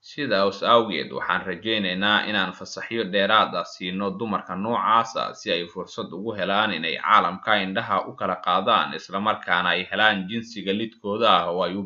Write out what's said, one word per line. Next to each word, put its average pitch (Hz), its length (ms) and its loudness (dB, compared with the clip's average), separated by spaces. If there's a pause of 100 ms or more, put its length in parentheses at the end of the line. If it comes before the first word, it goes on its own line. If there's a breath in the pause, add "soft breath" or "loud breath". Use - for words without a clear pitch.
"Sidaas 101 580 0
awgeed, 98 500 4
waxaan 90 360 -2
rajaynaynaa 98 800 0
inaan 95 240 0
fasaxyo - 560 -6
dheeraad 101 480 4
ah 85 80 -2
siino 95 460 -6
dumarka 98 460 -4
noocaas 110 600 2
ah 55 160 -4
si - 200 -6
ay 87 120 0
fursad 92 480 -10
ugu 104 240 -6
helaan 98 400 2
inay 80 240 -2
caalamka 101 600 4
indhaha 98 460 -2
u 117 40 -12
kala 95 240 -2
qaadaan, 92 600 2
isla 90 240 -6
markaana 92 520 0
ay 90 160 0
helaan 98 400 2
jinsiga 107 440 -6
lidkooda 110 580 -2
ah 87 180 6
oo 87 160 -2
ay 87 120 -4
u 101 100 -6